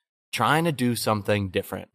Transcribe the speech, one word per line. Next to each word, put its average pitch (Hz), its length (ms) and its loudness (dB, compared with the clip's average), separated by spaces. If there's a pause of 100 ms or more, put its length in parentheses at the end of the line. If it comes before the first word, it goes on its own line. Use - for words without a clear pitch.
(320)
trying 147 340 2
to 170 60 2
do 123 240 0
something 104 540 0
different 95 460 -6